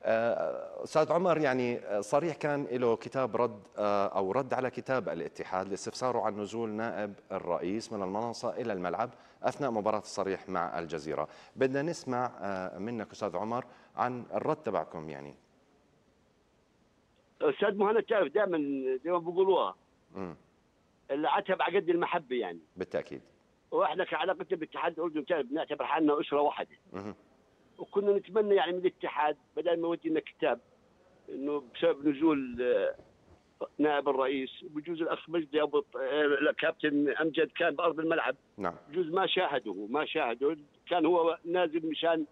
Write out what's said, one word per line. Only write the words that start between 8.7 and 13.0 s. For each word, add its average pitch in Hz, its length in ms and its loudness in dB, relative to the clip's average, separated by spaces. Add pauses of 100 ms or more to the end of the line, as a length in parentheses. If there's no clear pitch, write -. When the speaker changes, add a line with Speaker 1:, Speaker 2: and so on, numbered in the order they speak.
Speaker 1:
الملعب 90 360 -2 (340)
أثناء 127 280 0
مباراة 107 280 0
الصريح 95 500 -4
مع 85 300 -2
الجزيرة. 78 480 -4 (280)
بدنا 135 260 2
نسمع، 127 500 -2 (100)
آه، 92 360 -6
منك 107 340 -6